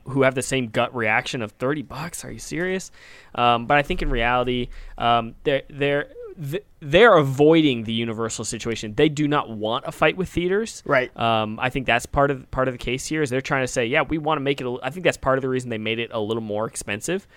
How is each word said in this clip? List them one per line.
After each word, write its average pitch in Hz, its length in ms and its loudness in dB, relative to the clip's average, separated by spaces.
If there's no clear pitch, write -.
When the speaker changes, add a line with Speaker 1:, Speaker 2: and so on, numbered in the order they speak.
Speaker 1:
who 135 180 0
have 131 120 4
the 131 80 -2
same 131 260 -2
gut 123 260 -2
reaction 117 480 0
of, 101 100 -6
"Thirty 143 300 -4
bucks? 156 420 -12
Are 127 80 -12
you 110 80 -14
serious?" 185 500 -6
Um, 120 320 2
but 147 120 4
I 143 40 4
think - 200 -4
in 151 80 -2
reality, 123 580 0
um, 117 360 2
they're, 139 260 0
they're, 143 380 -2
th-, 185 140 -6
they're 180 360 8
avoiding 143 680 6
the 113 80 -4
Universal 113 520 -4
situation. 110 520 -6
They 151 120 6
do 147 200 0
not 143 200 0
want 110 380 -4
a 160 60 -8
fight 160 240 2
with 180 120 -4
theaters. 190 560 -2
Speaker 2:
Right. 131 320 0
Speaker 1:
Um, 110 440 0
I 127 100 -2
think 131 160 -4
that's 117 200 2
part 143 260 2
of, 131 180 -10
part 131 160 -2
of 127 80 -2
the 117 40 -14
case 127 280 -6
here 156 160 -2
is 131 80 -2
they're 131 100 -2
trying 135 220 -2
to 123 60 -2
say, 123 180 0
"Yeah, 147 160 2
we 151 160 -2
wanna 151 220 0
make 139 200 -2
it 127 40 -6
a 123 60 -4
l-," 127 120 -6
I 165 80 -6
think 175 140 -8
that's 180 120 2
part 135 220 0
of 127 40 -2
the 135 60 -2
reason 127 220 -2
they 110 80 -4
made 110 220 -2
it 113 120 -6
a 117 80 -4
little 110 220 -2
more 107 240 -4
expensive, 117 720 -6